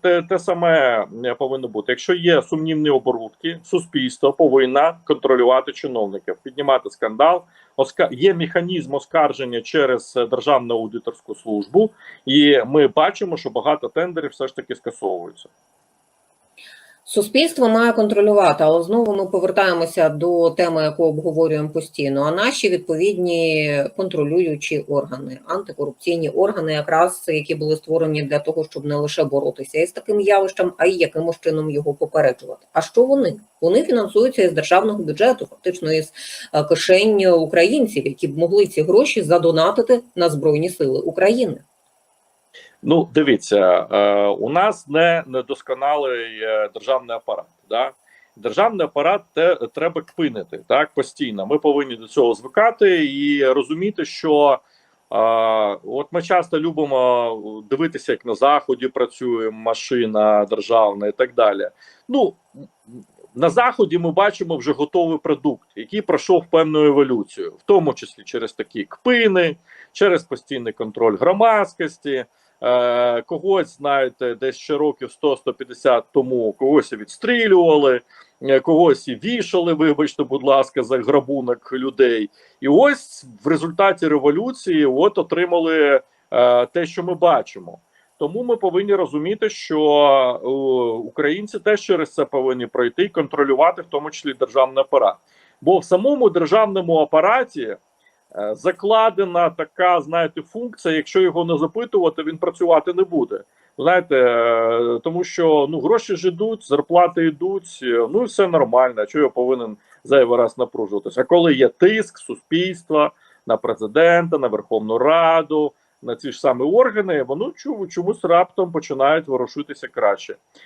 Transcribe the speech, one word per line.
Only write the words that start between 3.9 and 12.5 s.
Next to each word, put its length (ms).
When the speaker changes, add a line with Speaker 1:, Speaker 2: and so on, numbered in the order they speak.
Speaker 1:
повинно 720
контролювати 680
чиновників, 720
піднімати 480
скандал. 520
Оска-, 360
є 220
механізм 600
оскарження 640
через, 560
е, 100
Державну 480
аудиторську 600
службу, 560
і 400